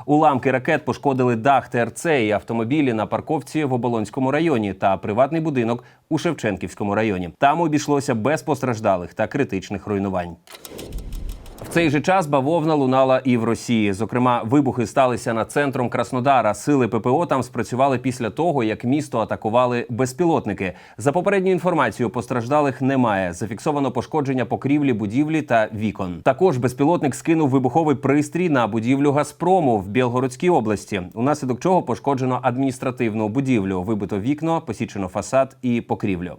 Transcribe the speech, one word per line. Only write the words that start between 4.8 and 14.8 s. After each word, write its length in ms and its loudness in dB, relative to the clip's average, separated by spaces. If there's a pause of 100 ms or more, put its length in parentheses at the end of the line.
приватний 440 0
будинок 440 -2 (240)
у 100 0
Шевченківському 760 -4
районі. 440 0
Там 220 4
обійшлося 540 0
без 280 0
постраждалих 720 -2
та 120 -2
критичних 600 -4
руйнувань. 500 -2 (1300)
В 40 -14
цей 220 2
же 100 2
час 260 2
бавовна 480 2
лунала 500 4
і 120 4
в 80 0
Росії. 480 2
Зокрема, 500 0
вибухи 440 2